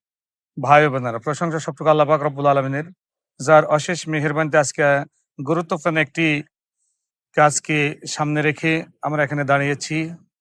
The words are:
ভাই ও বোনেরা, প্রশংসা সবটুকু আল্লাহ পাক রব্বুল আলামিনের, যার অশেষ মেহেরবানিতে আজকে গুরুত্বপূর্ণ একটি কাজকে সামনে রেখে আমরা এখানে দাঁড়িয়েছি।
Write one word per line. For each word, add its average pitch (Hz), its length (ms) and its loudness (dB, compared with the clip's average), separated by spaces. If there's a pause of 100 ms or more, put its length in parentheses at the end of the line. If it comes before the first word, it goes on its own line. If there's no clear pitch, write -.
(600)
ভাই 147 240 6
ও 147 40 2
বোনেরা, 120 300 -6
প্রশংসা 156 400 -4
সবটুকু 151 300 -4
আল্লাহ 151 180 4
পাক 151 140 2
রব্বুল 143 260 -2
আলামিনের, 139 360 0 (560)
যার 151 260 6
অশেষ 151 440 -2
মেহেরবানিতে 156 480 -2
আজকে 151 260 0 (560)
গুরুত্বপূর্ণ 165 580 -2
একটি 151 460 -2 (920)
কাজকে 151 600 2 (120)
সামনে 151 340 -2
রেখে 160 420 -2 (180)
আমরা 151 220 -2
এখানে 143 200 -4
দাঁড়িয়েছি। 143 640 -2 (320)